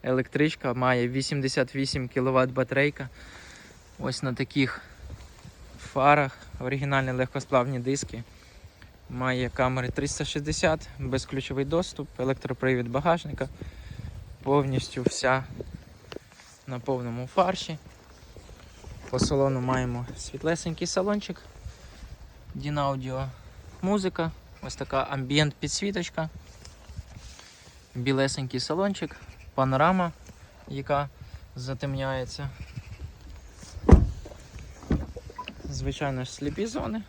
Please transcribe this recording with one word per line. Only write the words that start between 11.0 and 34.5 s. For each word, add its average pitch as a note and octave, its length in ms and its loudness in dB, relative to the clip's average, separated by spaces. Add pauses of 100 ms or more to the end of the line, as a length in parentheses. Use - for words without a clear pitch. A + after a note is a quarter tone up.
доступ, D3 440 -2 (100)
електропривід B2+ 680 0
багажника. D3 600 0 (960)
Повністю C3+ 600 2
вся C3 420 2 (1200)
на B2+ 120 -6
повному B2 480 -2
фарші. F3+ 520 2 (1300)
По B2+ 80 0
салону C#3 420 4
маємо B2 460 0 (100)
світлесенький E3 680 -2
салончик, G3 560 0 (1120)
Дінаудіо, C3+ 720 0 (560)
музика, F#3 480 2 (320)
ось - 140 -8
така C3+ 260 0
амбієнт C#3 520 2
підсвіточка, F3 720 -2 (1700)
білесенький C3 680 2
салончик, F#3 560 0 (380)
панорама, D#3 580 6 (560)
яка C#3+ 400 0 (480)
затемняється. C3+ 920 -4 (3250)